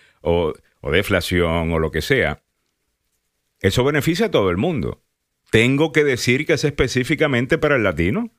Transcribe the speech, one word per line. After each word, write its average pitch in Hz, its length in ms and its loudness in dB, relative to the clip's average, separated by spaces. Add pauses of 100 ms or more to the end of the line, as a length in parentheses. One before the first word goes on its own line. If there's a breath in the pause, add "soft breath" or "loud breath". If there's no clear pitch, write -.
(220 soft breath)
o, 85 320 0 (280)
o 69 100 -6
deflación 85 800 -2
o 80 60 -2
lo 80 120 -2
que 78 120 -6
sea, 87 380 -2 (1160)
eso 101 240 2
beneficia 160 440 0
a 175 40 -6
todo 104 200 2
el 87 60 -2
mundo. 117 440 -4 (500)
¿Tengo 135 400 4
que 151 120 2
decir 131 420 0
que 170 80 0
es 156 100 -2
específicamente 139 920 0
para 147 200 0
el 110 60 2
latino? 98 560 0